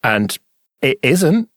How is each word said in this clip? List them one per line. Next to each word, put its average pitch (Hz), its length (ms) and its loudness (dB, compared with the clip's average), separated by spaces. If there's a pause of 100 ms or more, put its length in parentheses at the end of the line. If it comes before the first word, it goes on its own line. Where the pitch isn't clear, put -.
And 107 340 -2 (440)
it 135 220 0
isn't 180 540 2